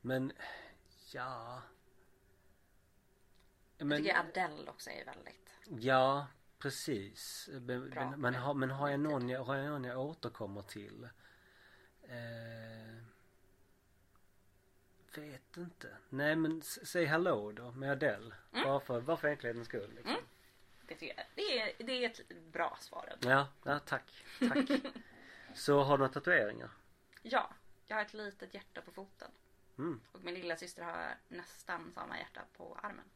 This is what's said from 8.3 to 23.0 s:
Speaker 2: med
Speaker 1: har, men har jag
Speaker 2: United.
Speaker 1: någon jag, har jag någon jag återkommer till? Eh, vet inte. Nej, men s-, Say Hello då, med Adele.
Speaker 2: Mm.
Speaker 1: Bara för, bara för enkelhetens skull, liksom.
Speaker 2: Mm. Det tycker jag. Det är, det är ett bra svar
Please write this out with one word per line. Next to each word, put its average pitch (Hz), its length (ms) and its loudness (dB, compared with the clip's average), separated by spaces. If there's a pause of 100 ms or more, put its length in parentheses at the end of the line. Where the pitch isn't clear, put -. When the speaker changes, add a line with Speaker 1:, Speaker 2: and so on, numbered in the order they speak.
Speaker 2:
med 127 100 0
Speaker 1:
har, 143 120 2
men 131 160 4
har 139 180 2
jag 143 60 4
Speaker 2:
United. 151 180 4
Speaker 1:
någon 123 160 2
jag, 127 160 0
har 135 120 0
jag 135 140 0
någon 139 140 -2
jag 123 160 -4
återkommer 110 600 -6
till? 104 460 -12 (920)
Eh, 113 1000 -10 (2000)
vet 147 420 -14
inte. - 400 -10 (120)
Nej, 147 280 4
men 160 220 2
s-, - 320 -10
Say 175 140 4
Hello 147 480 4
då, 120 200 -10
med 135 200 -2
Adele. 117 420 2 (180)
Speaker 2:
Mm. 233 120 2
Speaker 1:
Bara 135 160 6
för, 120 200 0
bara 151 160 2
för 151 120 2
enkelhetens 120 400 -2
skull, 107 260 -4
liksom. - 160 -6
Speaker 2:
Mm. 480 140 0 (640)
Det - 60 -8
tycker - 220 -10
jag. - 180 -8
Det 320 260 2
är, 220 260 -4
det 247 180 0
är 233 60 0
ett - 120 -16 (300)
bra - 280 0
svar - 320 -10